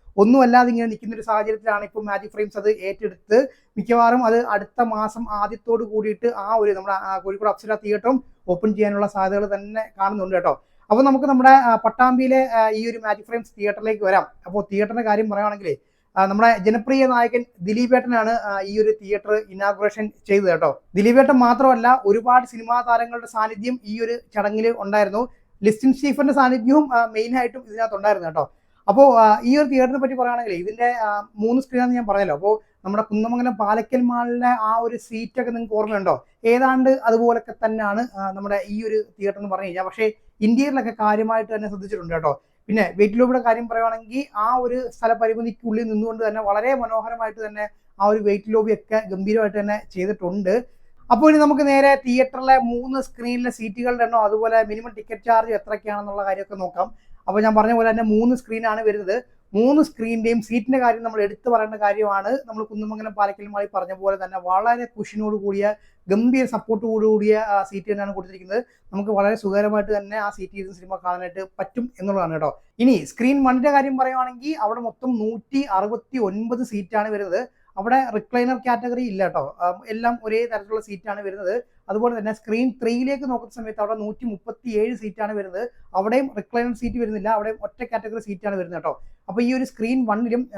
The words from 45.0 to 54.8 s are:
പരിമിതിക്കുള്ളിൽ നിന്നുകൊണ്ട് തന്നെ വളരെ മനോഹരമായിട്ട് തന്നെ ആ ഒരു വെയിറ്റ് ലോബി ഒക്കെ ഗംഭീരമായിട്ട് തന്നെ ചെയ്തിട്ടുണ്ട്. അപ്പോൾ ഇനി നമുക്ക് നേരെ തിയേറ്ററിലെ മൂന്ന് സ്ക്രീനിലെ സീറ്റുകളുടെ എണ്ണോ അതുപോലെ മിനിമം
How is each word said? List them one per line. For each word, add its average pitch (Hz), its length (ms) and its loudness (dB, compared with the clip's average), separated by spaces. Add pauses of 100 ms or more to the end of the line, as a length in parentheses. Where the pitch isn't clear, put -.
പരിമിതിക്കുള്ളിൽ 226 680 -2
നിന്നുകൊണ്ട് 220 460 -2
തന്നെ 214 140 -4
വളരെ 214 320 0
മനോഹരമായിട്ട് 226 720 -6
തന്നെ 208 220 -8 (320)
ആ 202 60 2
ഒരു 214 160 2
വെയിറ്റ് 202 260 0
ലോബി 220 240 2
ഒക്കെ 220 360 -2
ഗംഭീരമായിട്ട് 208 520 0
തന്നെ 208 300 -4
ചെയ്തിട്ടുണ്ട്. 196 720 -2 (460)
അപ്പോൾ 247 200 6
ഇനി 302 80 6
നമുക്ക് 294 280 4
നേരെ 277 400 4
തിയേറ്ററിലെ 262 520 2
മൂന്ന് 247 420 -4
സ്ക്രീനിലെ 247 500 -6
സീറ്റുകളുടെ 240 540 -2
എണ്ണോ 233 160 0
അതുപോലെ 220 440 2
മിനിമം 220 260 -8